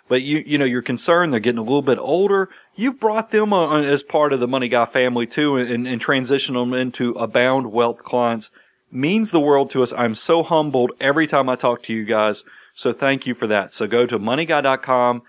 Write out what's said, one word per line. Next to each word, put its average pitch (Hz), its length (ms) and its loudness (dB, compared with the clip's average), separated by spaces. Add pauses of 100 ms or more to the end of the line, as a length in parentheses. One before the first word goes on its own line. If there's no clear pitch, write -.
but 127 140 2
you, 147 240 -2
you 147 120 0
know, 139 80 2
you're 123 160 0
concerned 170 500 0
they're 117 80 0
getting 117 180 0
a 113 60 -4
little 135 180 0
bit 127 160 0
older. 190 520 0 (260)
You've 254 240 -4
brought 220 320 -2
them 214 200 2
on, 170 180 2
on 151 160 2
as 143 180 0
part 147 280 2
of 131 80 0
the 120 80 0
Money 127 200 -2
Guy 117 180 2
family 123 400 0
too, 147 300 0
and, 123 160 -2
and, 120 160 -4
and 120 160 -6
transitioned 135 500 0
them 123 200 -2
into 127 380 -2
Abound 123 600 0
Wealth 117 320 0
clients. 117 480 -2 (400)
Means 180 400 -2
the 170 80 2
world 143 320 4
to 131 100 0
us. 120 120 0
I'm 113 220 -2
so 165 280 0
humbled 143 560 0
every 143 260 0
time 139 240 0
I 127 60 0
talk 120 280 -2
to 113 100 -6
you 110 100 -4
guys. 107 400 0 (300)
So 123 200 -2
thank 135 340 -2
you 127 60 -2
for 117 140 -6
that. 104 260 0
So 110 120 -4
go 120 200 2
to 120 120 -2
money 123 280 -2
guy 151 160 0
dot 135 200 0
com, 123 460 0